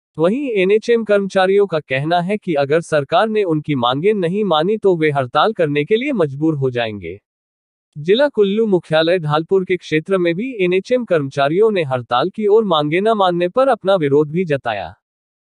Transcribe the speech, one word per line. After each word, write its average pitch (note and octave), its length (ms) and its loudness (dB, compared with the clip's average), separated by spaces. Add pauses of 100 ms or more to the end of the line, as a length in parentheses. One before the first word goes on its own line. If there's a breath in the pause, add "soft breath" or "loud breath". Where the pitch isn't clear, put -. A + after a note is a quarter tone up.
(180)
वहीं A#3 340 0
एनएचएम A3 520 2
कर्मचारियों G3 600 2
का E3 140 -2
कहना D3+ 420 -2
है G3+ 160 -4
कि F3 160 -6
अगर C#3+ 280 0
सरकार D#3+ 460 0
ने G#3+ 160 0
उनकी D#3 320 -2
मांगें C3+ 380 0
नहीं G3 300 -2
मानी F3+ 340 0
तो F#3+ 200 2
वे D#3 140 0
हड़ताल D3+ 420 0
करने D3 320 0
के G#3+ 100 0
लिए C4+ 180 -2
मजबूर D#3 420 0
हो C3+ 140 -2
जाएंगे। G#2 520 -6 (760)
जिला G3+ 300 2
कुल्लू G#3+ 380 0
मुख्यालय E3+ 540 0
ढालपुर E3 460 0
के F#3 120 -2
क्षेत्र D#3+ 400 -2
में E3+ 180 0
भी A3+ 280 -4
एनएचएम G3 420 0
कर्मचारियों D#3 680 0
ने F#3 120 0
हड़ताल C3 460 -2
की G#3+ 160 -6
और G#3+ 180 4
मांगे D#3+ 380 0
न A3 80 0
मानने F3+ 380 0
पर B3+ 200 0
अपना G3 280 0
विरोध D3 340 2
भी F3+ 160 -2
जताया। A2 480 -6 (560)